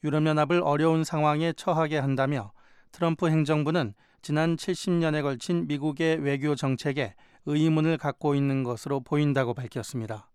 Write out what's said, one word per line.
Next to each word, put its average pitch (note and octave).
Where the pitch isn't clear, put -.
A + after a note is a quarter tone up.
유럽연합을 D#3
어려운 D#3+
상황에 D3+
처하게 D#3
한다며 C3+
트럼프 E3+
행정부는 D3+
지난 D#3+
칠십 F3+
년에 D#3+
걸친 C#3+
미국의 D3+
외교 C#3+
정책에 C3+
의문을 D#3
갖고 D3
있는 C#3
것으로 B2+
보인다고 C3+
밝혔습니다. A2+